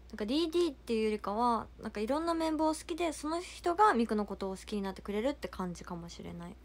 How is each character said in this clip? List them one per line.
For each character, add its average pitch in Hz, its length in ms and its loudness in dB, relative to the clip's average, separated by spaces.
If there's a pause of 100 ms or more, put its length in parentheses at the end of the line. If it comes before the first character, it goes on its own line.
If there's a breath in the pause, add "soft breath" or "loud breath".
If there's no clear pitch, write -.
な - 60 -12
ん - 20 -10
か 214 80 -2
デ 240 100 0
ィ 330 100 4
ー 320 60 -4
デ 339 80 4
ィ 349 80 6
ー 302 40 0
っ - 20 -8
て - 200 -4
い 220 80 4
う - 20 4
よ 214 80 4
り 214 80 0
か 202 140 -2
は、 233 340 2 (140)
な 214 80 -4
ん - 20 -10
か 208 80 -6
い 220 80 0
ろ 277 120 2
ん 330 60 -2
な 339 80 2
メ 330 140 2
ン 311 80 2
バ 311 100 2
ー 311 40 6
を 311 40 2
好 - 80 -6
き 349 140 -6
で、 330 160 0
そ - 160 -8
の 339 140 -2
人 349 340 -2
が 415 180 8
ミ 233 140 4
ク 220 80 0
の 208 100 0
こ 196 120 -8
と 196 120 -4
を 190 60 -4
好 - 20 -12
き - 200 -6
に 202 40 -2
な 196 100 -2
っ - 20 -6
て - 80 -12
く - 100 -8
れ 208 100 0
る 254 80 2
っ 294 40 -2
て 208 160 -8
感 180 240 -6
じ - 100 -12
か 180 120 -10
も 170 120 -10
し - 160 -14
れ 175 80 -10
な 175 160 -10
い。 - 160 -14